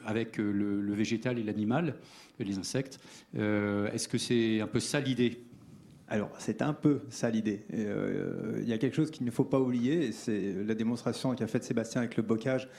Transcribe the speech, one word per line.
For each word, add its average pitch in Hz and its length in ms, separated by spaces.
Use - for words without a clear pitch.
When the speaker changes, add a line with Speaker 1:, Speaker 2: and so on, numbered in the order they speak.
Speaker 1:
avec, 113 340
euh, 104 120
le, 101 300
le 101 120
végétal 113 460
et 110 40
l'animal, 113 520
et 123 40
les 98 160
insectes. 127 400
Euh, 104 560
est-ce 117 160
que 120 120
c'est 113 420
un 107 60
peu 117 120
ça 147 200
l'idée ? 123 420
Speaker 2:
Alors, 104 280
c'est - 240
un 151 120
peu 147 360
ça 117 220
l'idée. 107 400
Et, 107 160
euh, 95 760
il 104 60
y 117 60
a 110 40
quelque 120 180
chose 156 140
qu'il 131 160
ne 117 60
faut 131 140
pas 135 140
oublier, 127 500
et - 20
c'est 101 420
la 110 120
démonstration 117 580
qu'a 113 140
faite 120 160
Sébastien 117 380
avec 117 160
le 113 60
bocage 117 560